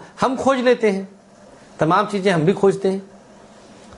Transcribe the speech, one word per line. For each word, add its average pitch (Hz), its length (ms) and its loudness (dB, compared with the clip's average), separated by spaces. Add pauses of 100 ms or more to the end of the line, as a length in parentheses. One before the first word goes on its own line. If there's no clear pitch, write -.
(220)
हम 247 160 0
खोज 254 220 0
लेते 240 320 2
हैं, 190 160 -6 (720)
तमाम 175 280 2
चीजें 202 240 -2
हम 165 100 0
भी 170 120 2
खोजते 196 340 0
हैं। 190 140 -4 (960)